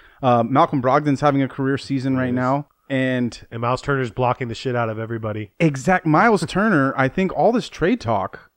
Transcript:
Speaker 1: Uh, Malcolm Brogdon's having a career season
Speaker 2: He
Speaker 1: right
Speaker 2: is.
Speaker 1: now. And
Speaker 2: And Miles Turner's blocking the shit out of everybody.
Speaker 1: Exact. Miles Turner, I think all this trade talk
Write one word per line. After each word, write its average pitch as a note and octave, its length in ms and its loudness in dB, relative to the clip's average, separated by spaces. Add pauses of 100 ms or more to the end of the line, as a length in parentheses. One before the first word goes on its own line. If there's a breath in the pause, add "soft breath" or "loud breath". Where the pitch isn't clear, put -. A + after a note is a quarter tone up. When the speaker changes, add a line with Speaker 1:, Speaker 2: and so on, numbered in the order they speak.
(220 soft breath)
Speaker 1:
Uh, A#2+ 220 4
Malcolm C#3 380 2
Brogdon's C#3 400 2
having C#3 220 2
a C3 40 -2
career C3+ 300 -4
season C3+ 360 -4
Speaker 2:
He B2+ 60 0
Speaker 1:
right B2+ 100 -2
Speaker 2:
is. B2 60 -2
Speaker 1:
now. C3 320 0 (220)
And B2+ 600 -2
Speaker 2:
And A#2 100 -8
Miles B2 200 -2
Turner's C3 300 -2
blocking B2 360 -2
the A2+ 80 -8
shit B2+ 200 -4
out A#2 140 0
of G#2+ 80 -8
everybody. A2 640 -8
Speaker 1:
Exact. E3 460 0
Miles F#3 420 4
Turner, F3 500 2
I C3+ 120 2
think F#3 280 -2
all F3 140 4
this A#3 180 -2
trade G#3+ 320 -2
talk G2+ 560 -4